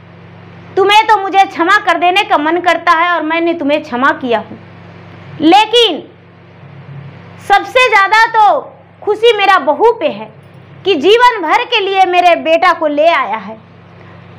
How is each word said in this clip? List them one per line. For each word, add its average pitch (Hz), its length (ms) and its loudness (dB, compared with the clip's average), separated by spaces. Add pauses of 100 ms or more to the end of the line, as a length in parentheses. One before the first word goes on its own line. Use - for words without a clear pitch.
(760)
तुम्हें 403 300 2
तो 440 120 2
मुझे 392 260 0
क्षमा 381 360 0
कर 359 180 -2
देने 359 260 0
का 415 140 0
मन 320 220 -2
करता 339 340 0
है 339 160 0
और 330 120 -2
मैंने 330 320 -2
तुम्हें 294 280 -2
क्षमा 269 320 -2
किया 240 260 -4
हूँ, 202 180 -16 (840)
लेकिन 427 600 0 (1500)
सबसे 403 400 2
ज़्यादा 415 400 2
तो 415 320 2 (420)
खुशी 427 340 0
मेरा 392 240 2
बहू 294 320 2
पे 349 180 -4
है 214 200 -14 (540)
कि 381 120 0
जीवन 440 460 2
भर 403 240 -2
के 466 140 -2
लिए 381 260 0
मेरे 359 320 2
बेटा 330 360 0
को 330 140 -4
ले 294 200 0
आया 247 300 -2
है। 214 200 -16 (800)